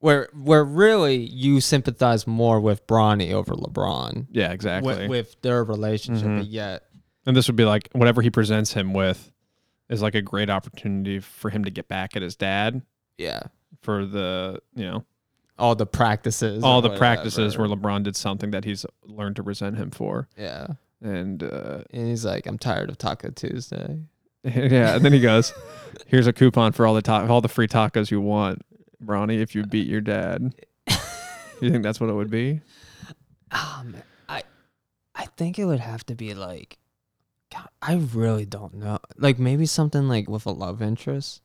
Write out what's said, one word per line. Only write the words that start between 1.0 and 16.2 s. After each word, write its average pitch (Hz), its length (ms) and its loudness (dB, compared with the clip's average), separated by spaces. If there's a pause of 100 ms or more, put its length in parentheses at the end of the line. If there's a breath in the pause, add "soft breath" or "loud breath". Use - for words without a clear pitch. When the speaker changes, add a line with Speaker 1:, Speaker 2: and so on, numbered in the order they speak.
Speaker 1:
you 127 460 2
sympathize 123 640 2
more 113 340 4
with 104 260 0
Bronny 107 460 4
over 92 220 -2
LeBron. 92 760 -6
Speaker 2:
Yeah, 98 180 0
Speaker 1:
Wi-, 87 60 -4
Speaker 2:
exactly. 98 540 -4
Speaker 1:
with 120 320 -6
their 123 240 0
relationship, 107 600 -2
Speaker 2:
Mm-hmm. 104 140 0
Speaker 1:
but 101 80 -6
yet 104 340 -10 (420)
Speaker 2:
And 131 100 4
this 127 120 6
would 120 100 0
be 117 80 6
like, 107 280 2
whatever 120 280 4
he 117 80 4
presents 107 460 0
him 95 180 -2
with 95 400 -2 (560)
is, 107 140 -4
like, 107 120 -2
a 107 60 0
great 101 300 -4
opportunity 98 720 -4
for - 280 -12
him 104 160 -4
to 98 60 -6
get - 180 -12
back 95 280 -8
at 101 60 -6
his 87 140 -10
dad. 104 460 -2 (340)
Speaker 1:
Yeah. 78 280 -8 (360)
Speaker 2:
For 101 240 -4
the, 95 560 -6 (140)
you 113 100 -10
know, 95 200 -8 (540)
Speaker 1:
All 120 160 2
the 107 120 -2
practices 110 760 -2